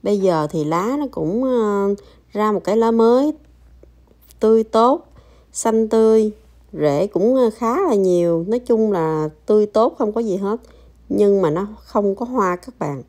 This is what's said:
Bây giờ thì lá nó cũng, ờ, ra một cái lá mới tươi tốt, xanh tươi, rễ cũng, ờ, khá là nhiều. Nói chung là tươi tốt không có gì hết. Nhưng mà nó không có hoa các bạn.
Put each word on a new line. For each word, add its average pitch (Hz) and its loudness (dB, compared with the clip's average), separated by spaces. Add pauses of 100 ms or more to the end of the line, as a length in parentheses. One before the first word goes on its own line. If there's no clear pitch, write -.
Bây 202 0
giờ 170 2
thì 156 -4
lá 180 -2
nó 285 -4
cũng, 185 -4
ờ, 208 0 (380)
ra 214 -2
một 202 -4
cái 202 -2
lá 226 2
mới 240 2 (1080)
tươi 220 2
tốt, 233 0 (400)
xanh 220 0
tươi, 220 2 (400)
rễ 151 0
cũng, 208 0
ờ, 247 2
khá 233 -4
là 349 0
nhiều. 175 0
Nói 233 -2
chung 220 0
là 160 -2 (180)
tươi 214 2
tốt 220 0
không 214 -4
có 220 -4
gì 214 -4
hết. 202 -4 (480)
Nhưng 202 2
mà 160 2
nó 180 -4 (180)
không 202 -2
có 240 -8
hoa 202 -2
các - -18
bạn. 143 -8